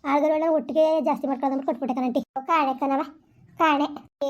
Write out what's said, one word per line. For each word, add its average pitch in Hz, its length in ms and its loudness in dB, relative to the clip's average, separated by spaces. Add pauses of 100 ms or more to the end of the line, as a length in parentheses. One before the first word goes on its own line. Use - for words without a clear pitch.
ಆಳ್ಗಳನ್ನ 302 440 2
ಒಟ್ಟಿಗೆ 311 520 2
ಜಾಸ್ತಿ 285 260 -2
ಮಾಡ್ಕೊಳ್ಳೋದಂದ್ರೆ 269 380 -2
ಕೊಟ್ಬಿಟ್ಟೆ 254 300 -4
ಕಣಂಟಿ. 254 260 0
ಕಾಣೆ 269 520 -2
ಕಣವ, 269 280 -2 (560)
ಕಾಣೆ, 294 260 4 (460)